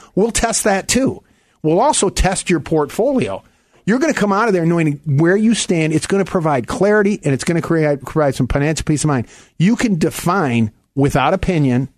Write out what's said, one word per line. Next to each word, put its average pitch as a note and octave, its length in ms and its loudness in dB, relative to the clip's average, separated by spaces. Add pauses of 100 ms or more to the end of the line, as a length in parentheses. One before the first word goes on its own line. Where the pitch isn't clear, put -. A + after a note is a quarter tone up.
(160)
We'll G#3+ 160 0
test A3+ 320 -2
that G3 240 0
too. B3 360 -2 (380)
We'll D#3+ 200 2
also C4 280 2
test - 400 -2
your E3+ 100 2
portfolio. D3+ 840 -2 (440)
You're A3+ 140 2
gonna D4 140 0
come G3+ 180 0
out G#3 160 0
of G#3 60 2
there E3+ 120 2
knowing D#3+ 400 0
where D#3 300 2
you A3 180 2
stand. D#3+ 400 -2
It's D#3 140 -2
gonna G3 180 0
provide D3+ 420 -2
clarity, G#3 560 0
and C#3+ 100 0
it's B2 100 -4
gonna E3+ 180 0
create, D3+ 420 0
provide C#3+ 320 0
some C3 120 0
financial C#3+ 360 -2
peace D3+ 200 -2
of D3+ 60 0
mind. B2 180 -2 (300)
You G3+ 180 2
can G#3 220 -2
define D3+ 720 0 (240)
without C#3 380 2
opinion C#3+ 640 0